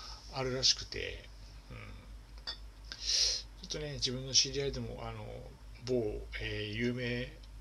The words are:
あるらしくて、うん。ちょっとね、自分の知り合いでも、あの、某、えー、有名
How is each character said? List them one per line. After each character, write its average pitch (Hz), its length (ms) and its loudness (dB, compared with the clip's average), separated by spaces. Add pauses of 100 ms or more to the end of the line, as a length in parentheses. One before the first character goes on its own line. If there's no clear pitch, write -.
(320)
あ 139 100 0
る 127 140 2
ら 131 60 2
し - 100 8
く - 140 -2
て、 - 420 -4 (420)
う 123 40 -10
ん。 - 20 -8 (1900)
ち - 80 -2
ょ 156 40 -2
っ - 20 -2
と 151 40 -2
ね、 143 80 -2
自 123 180 2
分 131 140 -2
の 135 60 0
知 131 200 8
り 139 100 2
合 139 40 2
い 135 60 2
で 127 80 -2
も、 120 220 -4
あ 113 100 -4
の、 110 140 -6 (580)
某、 113 420 2 (140)
え 107 320 0
ー、 - 20 -2
有 120 200 4
名 123 360 0 (300)